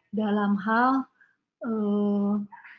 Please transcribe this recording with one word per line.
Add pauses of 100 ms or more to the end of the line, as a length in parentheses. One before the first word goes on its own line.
(140)
dalam
hal, (560)
eh, (460)